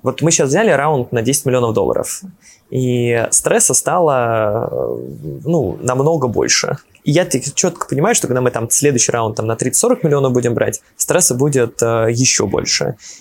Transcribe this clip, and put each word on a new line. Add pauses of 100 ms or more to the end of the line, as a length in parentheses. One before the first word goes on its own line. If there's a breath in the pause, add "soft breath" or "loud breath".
вот
мы
щас
взяли
раунд
на
десять
миллионов
долларов, (480 soft breath)
и
стресса
стало,
э, (480)
ну,
намного
больше. (280)
И
я
так (120)
чётко
понимаю,
что
когда
мы
там
следующий
раунд
там
на
тридцать-сорок
миллионов
будем
брать, (140)
стресса
будет,
э,
ещё
больше. (240 loud breath)